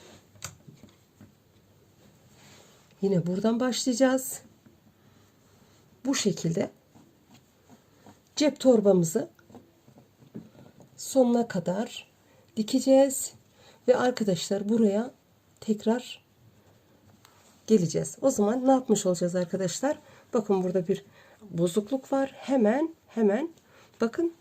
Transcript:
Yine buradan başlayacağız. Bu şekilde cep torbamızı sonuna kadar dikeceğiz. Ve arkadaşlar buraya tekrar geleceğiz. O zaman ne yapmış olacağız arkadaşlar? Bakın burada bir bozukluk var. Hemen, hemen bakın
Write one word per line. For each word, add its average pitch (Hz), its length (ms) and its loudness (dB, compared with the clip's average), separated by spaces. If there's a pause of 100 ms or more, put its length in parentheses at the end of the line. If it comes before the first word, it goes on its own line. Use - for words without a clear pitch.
(3000)
Yine 185 240 2
buradan 208 340 0
başlayacağız. 254 840 0 (1600)
Bu 262 100 -2
şekilde - 560 -4 (1700)
cep 285 240 0
torbamızı 202 680 4 (1700)
sonuna 240 520 2
kadar - 640 -6 (460)
dikeceğiz. 269 760 2 (560)
Ve 254 80 6
arkadaşlar 202 720 -2
buraya 220 420 2 (500)
tekrar 220 640 -4 (1400)
geleceğiz. 165 540 2
O 269 100 2
zaman 233 360 0
ne 269 40 6
yapmış 254 360 2
olacağız 175 300 -2
arkadaşlar? 190 640 -4 (360)
Bakın 208 280 0
burada 180 260 -2
bir - 160 -2 (460)
bozukluk 208 640 -2
var. 269 220 -2
Hemen, 269 600 0 (120)
hemen 226 440 0 (500)
bakın 339 400 -2